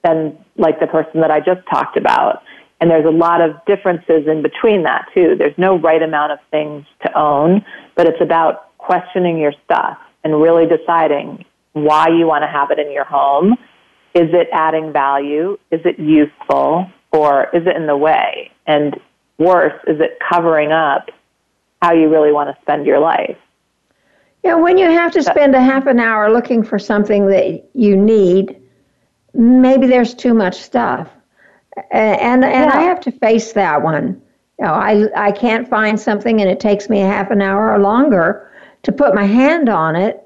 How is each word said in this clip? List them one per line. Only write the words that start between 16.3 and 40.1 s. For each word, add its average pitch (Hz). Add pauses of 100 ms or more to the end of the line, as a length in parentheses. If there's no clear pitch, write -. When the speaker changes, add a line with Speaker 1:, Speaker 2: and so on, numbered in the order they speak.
Speaker 1:
Or 147
is 170
it 180
in 160
the 147
way? - (160)
And 147 (380)
worse, 165 (140)
is 156
it - (100)
covering 160
up 156 (720)
how 170
you 160
really 151
want 147
to -
spend 151
your 139
life? - (1080)
Speaker 2:
Yeah, 339
when 339
you 381
have 339
to 311
Speaker 1:
That -
Speaker 2:
spend 285
a 254
half 269
an 247
hour 220
looking 240
for 214
something 208
that 185 (100)
you 208
need, 196 (720)
maybe 254
there's 247
too 240
much 196
stuff. - (840)
A-, -
and, 233
and 285
I 294
Speaker 1:
Yeah. 339
Speaker 2:
have 359
to 240
face 226
that 185
one. 160 (380)
You -
know, 160
I, 214
I 202
can't 226
find 214
something 214
and 190
it 185
takes 208
me 208
a 190
half 196
an 202
hour 196
or 202
longer 202 (320)
to -
put 285
my 202
hand 262
on 160
it. 196